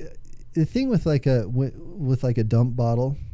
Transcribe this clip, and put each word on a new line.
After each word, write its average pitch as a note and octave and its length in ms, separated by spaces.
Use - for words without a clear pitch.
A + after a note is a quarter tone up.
the D#3+ 100
thing C4 240
with, G3 160
like, D3 220
a, B2+ 160
wi-, B2 340
with, C3 460
like, B2 160
a A2 60
dump A#2 320
bottle, B2 400